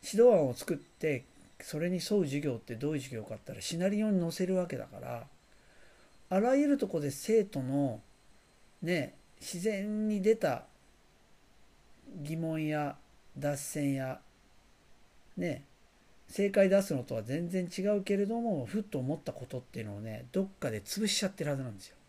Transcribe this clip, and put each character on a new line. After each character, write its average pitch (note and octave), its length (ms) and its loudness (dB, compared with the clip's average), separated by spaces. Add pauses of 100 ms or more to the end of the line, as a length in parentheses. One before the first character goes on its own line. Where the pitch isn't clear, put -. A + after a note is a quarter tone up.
指 G#3+ 200 4
導 A#3+ 120 10
案 D#3 120 6
を B2 60 0
作 - 220 -4
っ - 20 -8
て、 C#3 480 -4 (360)
そ - 180 -8
れ F3 100 0
に F3+ 60 0
沿 G3 220 0
う F#3 80 4
授 C#3+ 160 -2
業 C#3 140 -2
っ A2 40 -8
て A#2+ 160 -10
ど C#3 160 -2
う D#3 40 -2
い - 20 0
う C3+ 40 -4
授 B2 140 -10
業 A2 80 -6
か A2 120 -10
っ - 20 -12
て - 100 -18
言 - 60 -10
っ A2 40 -12
た G#2+ 40 -14
ら、 - 0 -
シ - 160 -6
ナ F#3 120 2
リ G#3 140 0
オ G#3+ 60 2
に F#3+ 100 4
載 E3+ 120 0
せ F3+ 140 -2
る F#3 100 0
わ F3+ 120 0
け C3+ 100 -6
だ A2+ 80 -8
か - 140 -16
ら、 B2 280 -10 (1000)
あ F#3 100 4
ら B3 160 4
ゆ C#4+ 120 6
る C#4 100 4
と A3 100 0
こ F3 120 0
で C#3+ 120 -2
生 G#3+ 340 4
徒 D3 160 -4
の、 C3 400 0 (800)
ね、 E3 340 -2 (240)
自 - 200 -10
然 G#3+ 480 -2
に G#3 140 0
出 G#3+ 140 6
た D3 280 0 (1600)
疑 D3+ 160 -6
問 D#3+ 280 -2
や D3 320 -2 (400)
脱 C#3+ 200 -2
線 C#3+ 360 -2
や、 C3 260 -4 (1200)
ね、 F3 260 -4 (640)
正 G3+ 220 0
解 G3 200 6
出 G3 120 6
す F3+ 140 -2
の B2+ 80 -2
と - 120 -6
は A2+ 80 -4
全 D#3 260 -4
然 F#3 160 -2
違 F3 160 -6 (160)
う G3 60 -2
け G3+ 140 0
れ G3+ 80 2
ど A3+ 140 -2
も、 G3 260 -2
ふ F#3+ 140 -2
っ A3 40 -4
と D#3 160 -6
思 C3 160 -2
っ - 20 -8
た - 140 -10
こ - 140 -10
と B2+ 140 -8
っ - 20 -18
て - 180 -12
い A2+ 40 -6
う - 20 -8
の G2+ 120 -8
を G#2 40 -8
ね、 A2 300 -10
ど F#3+ 120 0
っ G3 40 -4 (120)
か C#3 100 -2
で G#2+ 120 -4
潰 G#3 260 -2
し - 120 0
ち G3+ 60 -2
ゃ F#3 40 0
っ - 20 -18
て - 120 -6
る D3 80 0
は C#3 60 -2
ず C3+ 60 -6
な B2+ 60 -8
ん G2+ 60 -12
で G2 60 -16
す - 60 -18
よ。 - 80 -20 (140)